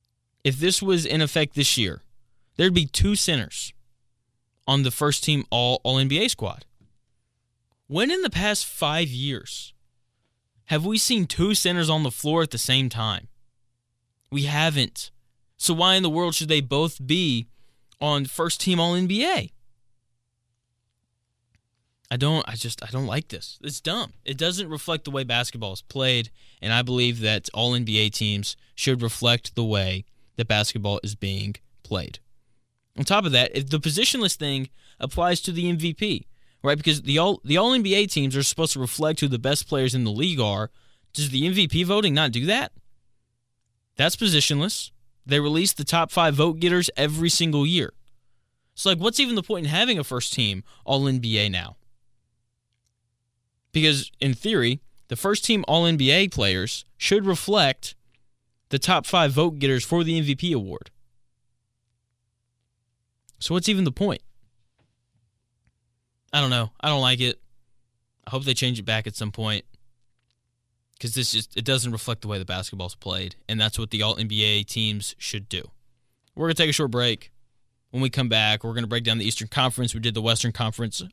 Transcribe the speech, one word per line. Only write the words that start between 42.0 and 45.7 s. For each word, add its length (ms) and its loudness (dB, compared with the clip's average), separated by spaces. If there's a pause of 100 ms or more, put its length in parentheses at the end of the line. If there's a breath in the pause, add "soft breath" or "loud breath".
not 200 2
do 140 -2
that? 260 -2 (1200)
That's 200 2
positionless. 760 0 (340)
They 160 2
release 320 2